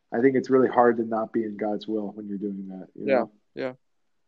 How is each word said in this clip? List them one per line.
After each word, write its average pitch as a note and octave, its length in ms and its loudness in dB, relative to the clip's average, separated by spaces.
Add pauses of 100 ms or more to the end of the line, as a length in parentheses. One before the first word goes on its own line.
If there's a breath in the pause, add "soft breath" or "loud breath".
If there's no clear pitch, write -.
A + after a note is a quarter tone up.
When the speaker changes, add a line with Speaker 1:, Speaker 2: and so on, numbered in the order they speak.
(120)
Speaker 1:
I A2+ 80 -2
think C3 160 6
it's B2+ 120 0
really B2+ 200 6
hard A#2+ 300 4
to A#2 60 -2
not A2 280 -4
be A2+ 120 0
in G#2 120 -8
God's G#2 320 -4
will G#2+ 240 -4
when G#2 160 -14
you're G2+ 100 -6
doing G2 300 -6
that, F#2 260 -14
you - 120 -10
Speaker 2:
Yeah, C3 120 2
Speaker 1:
know? A2+ 120 -2 (240)
Speaker 2:
yeah. C3 180 -8 (560)